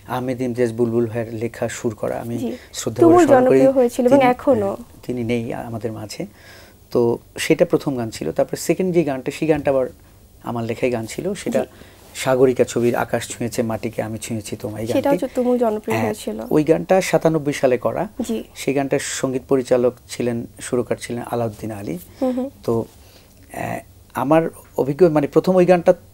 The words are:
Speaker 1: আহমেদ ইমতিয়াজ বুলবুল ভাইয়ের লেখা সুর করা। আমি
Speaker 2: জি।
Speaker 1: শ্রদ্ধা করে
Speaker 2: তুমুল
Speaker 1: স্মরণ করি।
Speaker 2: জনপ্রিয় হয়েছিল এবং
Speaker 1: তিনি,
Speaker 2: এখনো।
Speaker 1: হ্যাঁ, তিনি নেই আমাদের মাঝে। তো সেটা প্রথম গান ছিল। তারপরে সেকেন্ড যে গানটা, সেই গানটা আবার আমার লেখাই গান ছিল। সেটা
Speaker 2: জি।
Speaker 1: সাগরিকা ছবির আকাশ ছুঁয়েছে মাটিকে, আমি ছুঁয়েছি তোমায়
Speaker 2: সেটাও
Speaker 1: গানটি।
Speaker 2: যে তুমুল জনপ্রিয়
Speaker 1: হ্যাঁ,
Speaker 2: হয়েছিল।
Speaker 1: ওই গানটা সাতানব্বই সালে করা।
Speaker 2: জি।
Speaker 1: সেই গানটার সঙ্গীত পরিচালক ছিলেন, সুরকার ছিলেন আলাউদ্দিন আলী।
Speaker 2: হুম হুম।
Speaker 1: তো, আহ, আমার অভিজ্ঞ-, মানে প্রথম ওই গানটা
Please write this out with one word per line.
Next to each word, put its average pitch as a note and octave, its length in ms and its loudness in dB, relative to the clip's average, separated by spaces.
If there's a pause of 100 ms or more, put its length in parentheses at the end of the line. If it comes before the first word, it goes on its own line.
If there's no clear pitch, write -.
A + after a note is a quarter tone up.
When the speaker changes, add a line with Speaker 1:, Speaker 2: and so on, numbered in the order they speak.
Speaker 1:
আহমেদ B2+ 340 -4
ইমতিয়াজ A#2+ 320 0
বুলবুল A#2 320 2
ভাইয়ের A2+ 280 -6
লেখা A2+ 360 -6
সুর A2+ 260 -6
করা। B2+ 240 -6
আমি A#2 180 -6
Speaker 2:
জি। A#3+ 200 -6 (160)
Speaker 1:
শ্রদ্ধা - 300 -2
করে E4+ 60 8
Speaker 2:
তুমুল F4 160 8
Speaker 1:
স্মরণ C4 140 8
করি। B3+ 60 4
Speaker 2:
জনপ্রিয় C4+ 260 6
হয়েছিল B3 340 2
এবং B3+ 120 6
Speaker 1:
তিনি, B3+ 120 6
Speaker 2:
এখনো। B3 360 2
Speaker 1:
হ্যাঁ, G3+ 100 -4 (280)
তিনি B2 200 -4
নেই A#2 300 -2
আমাদের A2+ 380 -8
মাঝে। G#2+ 340 -10 (680)
তো A#2+ 260 2 (200)
সেটা - 280 2
প্রথম D3 320 0
গান A2+ 120 -4
ছিল। D3 220 -6
তারপরে - 260 -2
সেকেন্ড F#3 380 -2
যে E3+ 80 4
গানটা, C#3 280 -4
সেই D#3 160 -4
গানটা D3 240 0
আবার C3 160 0 (560)
আমার A#2 200 -6
লেখাই A#2 260 -2
গান A2+ 160 -4
ছিল। E3 280 -6
সেটা - 260 -4
Speaker 2:
জি। B2+ 60 -2 (500)
Speaker 1:
সাগরিকা C3 480 4
ছবির A#2+ 320 2
আকাশ A#2+ 320 -4
ছুঁয়েছে - 360 -4
মাটিকে, A2 380 -6
আমি A2 160 -8
ছুঁয়েছি A2 380 -8
তোমায় G#2+ 320 -8
Speaker 2:
সেটাও C4 140 0
Speaker 1:
গানটি। C#4 160 2
Speaker 2:
যে C4+ 180 -4
তুমুল B3 220 0
জনপ্রিয় A3 400 -2
Speaker 1:
হ্যাঁ, A3+ 120 0
Speaker 2:
হয়েছিল। G#3+ 400 -8
Speaker 1:
ওই D3+ 140 4
গানটা E3+ 380 2
সাতানব্বই D#3+ 520 0
সালে B2+ 240 2
করা। B2 300 -2 (200)
Speaker 2:
জি। A3 160 -4 (120)
Speaker 1:
সেই - 180 -4
গানটার C#3 260 0
সঙ্গীত C3 480 -4
পরিচালক B2 460 2 (160)
ছিলেন, A#2+ 360 -4 (160)
সুরকার B2 380 -2
ছিলেন A#2+ 320 -8
আলাউদ্দিন A2+ 400 -4
আলী। G#2 260 -8 (240)
Speaker 2:
হুম B3+ 100 0
হুম। B3+ 180 -4 (140)
Speaker 1:
তো, A#2 220 0 (680)
আহ, - 260 -6 (340)
আমার D#3 360 2 (280)
অভিজ্ঞ-, C#3+ 320 4
মানে D3+ 180 2
প্রথম D#3+ 280 2
ওই F3+ 100 6
গানটা F3+ 280 6 (200)